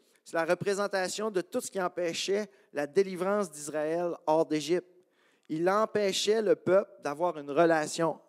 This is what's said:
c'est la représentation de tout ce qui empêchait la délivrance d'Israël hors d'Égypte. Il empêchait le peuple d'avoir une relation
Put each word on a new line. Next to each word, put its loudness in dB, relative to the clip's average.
c'est -8
la 0
représentation -2
de -2
tout -4
ce -10
qui -4
empêchait -2
la -2
délivrance 0
d'Israël -4
hors 4
d'Égypte. -2
Il 0
empêchait 0
le 4
peuple 0
d'avoir -4
une -10
relation 2